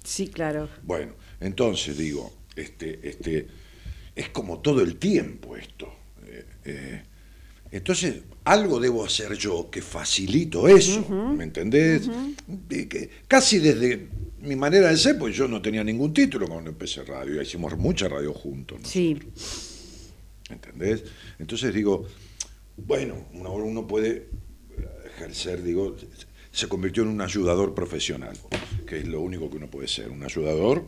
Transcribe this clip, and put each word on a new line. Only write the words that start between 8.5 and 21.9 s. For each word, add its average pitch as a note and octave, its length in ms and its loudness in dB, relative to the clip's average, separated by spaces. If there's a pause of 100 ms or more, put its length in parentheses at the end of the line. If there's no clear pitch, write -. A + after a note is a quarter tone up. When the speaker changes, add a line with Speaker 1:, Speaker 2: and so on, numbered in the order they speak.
Speaker 2:
debo A#2 280 2
hacer G#2 320 -2
yo F2 320 -2
que - 100 -6
facilito F#2+ 880 2
eso, F#3+ 320 10
Speaker 1:
Ujú. G3+ 320 -2
Speaker 2:
¿me B2+ 120 -2
entendés? C#3+ 640 4
Speaker 1:
Ujú. C4 260 -4 (120)
Speaker 2:
De - 420 -8
que, - 200 -8 (180)
casi C4 320 8
desde B2 500 4 (340)
mi C#3+ 140 -4
manera E3 340 8
de D#3+ 80 6
ser, C#4 200 6
pues A#2+ 160 -2
yo C3 140 2
no A2 140 -2
tenía G#2+ 220 0
ningún A#2 280 0
título D3 360 4
cuando E2 220 -8
empecé D2+ 340 -8
radio, C#2 360 -4
hicimos D#2+ 380 -4
mucha G#2 300 2
radio D2 260 -4
juntos, C2+ 460 -12
¿no? - 60 -14
Speaker 1:
Sí. E3 300 0 (1300)
Speaker 2:
¿Entendés? G2 540 -4 (340)
Entonces A2+ 360 -4
digo, G2+ 320 2 (720)